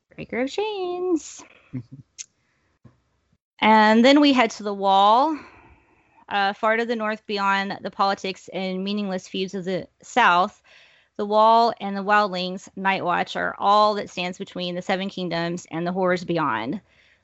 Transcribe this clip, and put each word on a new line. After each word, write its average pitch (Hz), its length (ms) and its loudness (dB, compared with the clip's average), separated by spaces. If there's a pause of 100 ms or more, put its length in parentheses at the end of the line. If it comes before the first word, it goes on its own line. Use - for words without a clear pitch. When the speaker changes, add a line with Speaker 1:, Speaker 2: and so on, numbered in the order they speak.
(140)
Speaker 1:
Breaker - 280 -8
of 269 80 -4
chains. 370 920 -6 (300)
Speaker 2:
<laughs> 127 100 -10 (1800)
Speaker 1:
And 220 420 6
then 285 160 8
we 285 120 6
head 233 200 4
to - 100 -16
the 208 100 -4
Wall. 208 640 2 (920)
Uh, 202 220 -2
far 220 240 0
to 233 100 -2
the 240 100 -4
north, 214 300 -6
beyond 196 560 -2
the 196 80 -8
politics 196 600 -2
and 185 320 -6
meaningless 196 420 -6
feuds 190 260 -6
of 190 120 -8
the 180 240 -6 (120)
South, 202 600 2 (540)
the 208 100 -4
Wall 220 540 4
and 196 160 -6
the 196 80 -6
Wildlings' 185 720 -2
Night 190 280 -2
Watch 175 300 -2
are 175 240 -4
all 208 380 4
that - 120 -8
stands 180 300 -8
between 180 380 -8
the 180 60 -6
Seven 190 260 -4
Kingdoms 170 640 -6
and 165 120 -6
the 175 80 -2
horrors 180 320 0
beyond. 147 560 -4 (440)